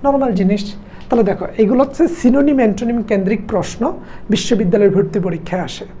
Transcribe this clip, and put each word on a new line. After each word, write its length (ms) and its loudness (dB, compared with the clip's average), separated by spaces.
নরমাল 300 2
জিনিস। 400 0
তাহলে 140 4
দেখো, 240 0
এগুলো 260 4
হচ্ছে 240 0
সিনোনিম, 500 2
অ্যান্টোনিম 440 0
কেন্দ্রিক 460 0
প্রশ্ন 460 -4
বিশ্ববিদ্যালয়ের 600 2
ভর্তি 280 0
পরীক্ষায় 420 -4
আসে। 240 -10